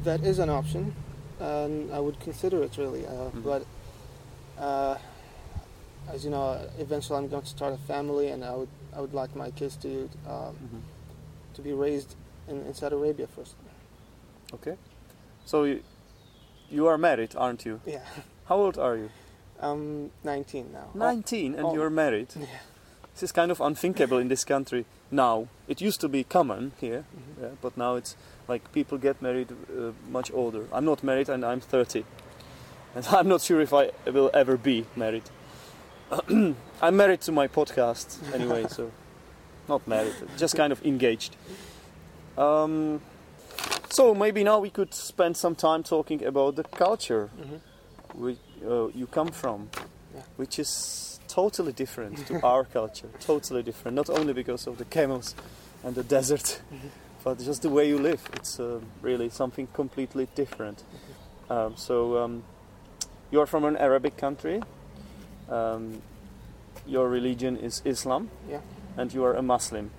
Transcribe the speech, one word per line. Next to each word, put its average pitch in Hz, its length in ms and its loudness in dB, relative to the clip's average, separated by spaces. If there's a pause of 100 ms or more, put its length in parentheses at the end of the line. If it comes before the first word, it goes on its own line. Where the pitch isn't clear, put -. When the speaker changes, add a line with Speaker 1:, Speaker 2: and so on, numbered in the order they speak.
Speaker 1:
That 160 200 0
is 190 140 4
an 165 100 2
option. 175 460 -2 (460)
And 147 520 -4
I 143 80 -4
would 143 200 -2
consider 175 420 0
it, 127 160 -2
really, 131 280 -4
uh, - 40 -10
Speaker 2:
Mm-hmm. 127 320 -8
Speaker 1:
but, 139 240 -2 (920)
uh, 139 380 -2 (1160)
as 139 120 -10
you 147 60 -4
know, 135 300 -2 (180)
eventually 147 400 -4
I'm 139 100 -4
going 143 140 -6
to 143 60 -14
start 139 260 -4
a 139 40 -10
family, 143 500 -2
and 127 160 -6
I 123 100 -8
would, 131 140 -6 (280)
I 143 40 -8
would 139 140 -8
like 135 200 -4
my 131 160 -8
kids 139 280 -8
to, 143 100 -8 (380)
um, 127 280 -10
Speaker 2:
Mm-hmm. 117 240 -14 (760)
Speaker 1:
to 135 80 -16
be 143 100 -6
raised 143 420 -2 (340)
in, 139 180 -8
in 139 80 -10
Saudi 147 200 -2
Arabia 147 320 0
first. - 280 -18 (1000)
Speaker 2:
Okay. 156 240 -10 (720)
So 151 180 4
you, 143 180 0 (880)
you 147 160 4
are 160 120 6
married, 135 380 2
aren't 123 300 -2
you? 110 200 -6
Speaker 1:
Yeah. 147 140 -8 (240)
<laughs> - 240 -20
Speaker 2:
How 180 80 4
old 196 220 2
are 127 180 2
you? 107 140 -6 (500)
Speaker 1:
I'm 147 500 -6 (120)
nineteen 143 500 -6
now. 139 220 -16
Speaker 2:
Nineteen 214 600 0
and 156 120 -2
Speaker 1:
Oh. 165 80 0
Speaker 2:
you're 156 160 0
married? 135 440 2
Speaker 1:
<laughs> - 20 -14
Yeah. 143 100 -10 (680)
Speaker 2:
This - 80 -8
is 180 100 -6
kind 175 200 4
of - 80 -2
unthinkable 147 580 2
in 123 100 2
this 131 160 0
country 135 400 0 (260)
now. 120 360 4 (220)
It 139 120 -4
used 196 200 0
to 156 80 0
be 135 160 0
common 131 560 2
here, 127 240 -6 (120)
Speaker 1:
Mm-hmm. 131 280 -14
Speaker 2:
yeah, 117 60 -8 (120)
but 123 140 -6
now 123 200 0
it's - 200 -8 (320)
like 120 240 -4
people 143 260 0
get 135 240 2
married, 127 300 -2
uh, 117 400 -8 (180)
much 127 240 -4
older. 113 380 0
I'm 131 120 0
not 151 200 2
married 135 240 2
and 127 160 -2
I'm 123 160 0
thirty. 120 440 2 (920)
And 127 120 -6
<laughs> - 40 -4
I'm 185 180 8
not 175 120 8
sure 165 220 6
if 139 100 2
I 139 180 6 (200)
will 135 240 6
ever 131 220 6
be 117 280 2 (120)
married. 110 340 -2 (800)
<clears throat> - 720 2
I'm 175 140 6
married 196 260 8
to 165 100 -2
my 143 160 4
podcast 123 680 0 (160)
anyway, 120 340 0
Speaker 1:
<laughs> - 80 -8
Speaker 2:
so 117 140 -6 (760)
not 143 180 0
married, 110 280 0 (220)
just 160 200 2
kind 151 160 4
of - 120 -4
engaged. 123 520 2 (1000)
Um, 151 640 2 (920)
so 240 240 8
maybe 208 300 4
now 214 140 8
we 196 120 0
could 190 240 -2
spend 170 420 2
some 170 180 0
time 160 280 4
talking 156 420 0
about 139 320 4
the 156 80 -4
culture 120 680 0 (100)
Speaker 1:
Mm-hmm. - 840 -16
Speaker 2:
we, 123 120 -4 (300)
uh, 117 280 2
you 123 120 -6
come 160 260 0
from, 107 360 -6 (460)
Speaker 1:
Yeah. 135 80 -14 (140)
Speaker 2:
which 131 220 -6
is - 680 -6
totally 180 440 2
different 131 540 -8
to 170 140 -2
Speaker 1:
<laughs> 127 120 6
Speaker 2:
our 131 120 6
culture, 113 440 -4 (120)
totally 139 420 0
different, 117 340 -8
not 143 140 0
only 156 220 2
because 123 380 -4
of 120 80 -12
the 120 60 -8
camels 135 500 0 (500)
and 127 100 -6
the 123 100 -4
desert, 135 560 2 (120)
Speaker 1:
Mm-hmm. 135 160 -14 (360)
Speaker 2:
but 127 140 0
just 127 240 -4
the 160 80 2
way 147 180 6
you 147 100 4
live. 151 220 2 (140)
It's, - 260 -10
uh, 120 200 -4 (220)
really 120 280 0
something 127 440 -4
completely 131 600 -2
different. 110 440 -4
Speaker 1:
Mm-hmm. - 760 -14
Speaker 2:
Um, 113 240 0
so, 120 480 2
um, 117 180 -6 (880)
you 147 100 6
are 143 60 6
from 151 180 2
an 151 120 2
Arabic 135 400 4
country. 156 460 -2 (840)
Um, 113 540 -4 (840)
your 131 220 2
religion 123 480 0
is 110 280 -6
Islam, 135 460 -2 (200)
Speaker 1:
Yeah. 147 100 -8 (360)
Speaker 2:
and 123 180 -4
you 131 100 2
are 123 100 6
a 127 80 0
Muslim. 117 560 0